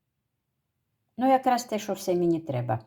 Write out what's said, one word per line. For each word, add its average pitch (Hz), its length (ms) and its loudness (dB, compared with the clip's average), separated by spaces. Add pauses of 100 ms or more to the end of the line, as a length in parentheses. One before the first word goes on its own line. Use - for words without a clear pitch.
(1160)
Ну, 240 120 2
якраз 262 360 2
те, 214 140 -4
що 208 140 -6
все 185 220 -2
мені 170 260 2
треба. 123 460 -4